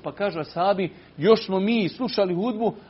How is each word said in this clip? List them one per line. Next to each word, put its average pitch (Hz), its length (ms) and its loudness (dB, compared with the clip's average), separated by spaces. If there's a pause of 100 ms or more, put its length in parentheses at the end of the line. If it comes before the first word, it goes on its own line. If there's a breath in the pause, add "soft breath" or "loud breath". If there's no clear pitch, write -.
pa 151 80 -8
kažu 175 280 -4
ashabi: 180 500 -2 (280 loud breath)
„Još 214 280 6
smo 190 140 0
mi 208 300 2
slušali 202 460 -2
hudbu, 214 380 -2 (160 loud breath)